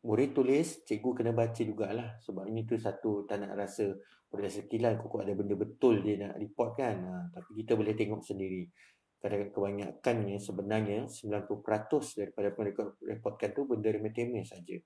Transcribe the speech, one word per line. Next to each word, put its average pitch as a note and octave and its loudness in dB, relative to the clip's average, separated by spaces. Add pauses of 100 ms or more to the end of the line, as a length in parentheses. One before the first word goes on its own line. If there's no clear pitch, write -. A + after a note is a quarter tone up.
murid B2 4
tulis, C#3+ 4
cikgu A2 2
kena A#2 2
baca A2+ 2
jugalah. G#2+ -2
Sebab F#2+ -8
ini A2+ -2
tu A2+ 0
satu, G#2 -2
tak G#2 -2
nak G2 -6
rasa G2+ 0 (400)
murid C#3 -4
rasa G#2 -6
kilan, A2+ 2
kok - -4
ada G2 -2
benda G2 0
betul G#2+ 4
dia G#2 2 (160)
nak - -8
report A#2 -2
kan. A#2+ 0
Ha, F#2 -6 (200)
tapi A2 -10
kita A#2 6
boleh G#2+ 2
tengok G#2 0
sendiri. F#2 -4 (480)
Kadang-kadang G2+ -2
kebanyakannya G2+ 0
sebenarnya, G2+ 0 (120)
sembilan G#2 -4
puluh G2+ -4
peratus A2 0
daripada G2+ -2
apa - -8
mereka G#2 -2 (200)
reportkan G#2 -4
tu C#3 -2
benda A2 2
remeh-temeh A2 -2
saja. F2+ -12